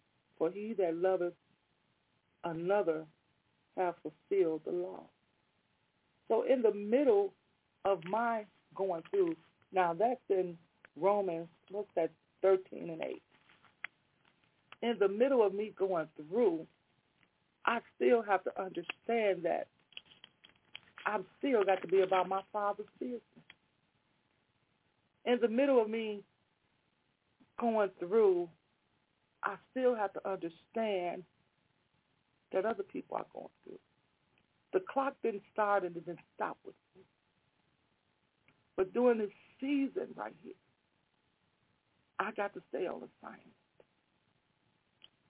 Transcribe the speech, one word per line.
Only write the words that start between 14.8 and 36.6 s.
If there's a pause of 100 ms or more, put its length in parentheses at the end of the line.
In
the
middle
of
me
going
through, (1000)
I (160)
still
have
to
understand
that (1400)
I've (120)
still
got
to
be
about
my (120)
Father's (120)
business. (2000)
In
the
middle
of
me (1400)
going (100)
through, (960)
I (160)
still
have
to
understand (1300)
that
other
people
are
going (140)
through. (920)
The (120)
clock
didn't
start
and
it
didn't (160)
stop